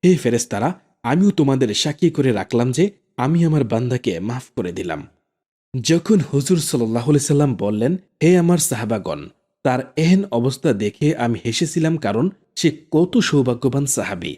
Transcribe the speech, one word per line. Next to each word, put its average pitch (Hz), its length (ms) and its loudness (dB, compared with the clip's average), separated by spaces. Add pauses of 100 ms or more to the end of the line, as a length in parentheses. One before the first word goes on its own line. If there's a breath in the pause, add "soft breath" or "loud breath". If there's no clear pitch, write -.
হে 180 120 6
ফেরেশতারা, 117 640 -2 (240)
আমিও 180 280 2
তোমাদের 135 420 2
সাক্ষী 151 360 0
করে 139 220 0
রাখলাম 117 400 -2
যে 165 200 0 (260)
আমি 165 280 2
আমার 151 180 2
বান্দাকে 113 560 -2
মাফ 120 240 -8 (120)
করে 92 160 -4
দিলাম।'" 82 360 -8 (760)
যখন 170 380 2
হুজুর 143 380 0
সাল্লাল্লাহু 120 540 -2
আলাইহি 143 140 2
সাল্লাম 143 300 2
বললেন, 107 420 -2 (260)
হে 180 140 6
আমার 175 200 4
সাহাবাগণ, 104 680 -4 (360)
তার 127 320 -2
এহেন 180 360 4
অবস্থা 123 420 0
দেখে 101 420 -2
আমি 120 300 -2
হেসেছিলাম, 160 520 -2
কারণ 120 320 0 (260)
সে 165 160 0 (200)
কত 175 260 2
সৌভাগ্যবান 135 680 0
সাহাবী 90 520 -6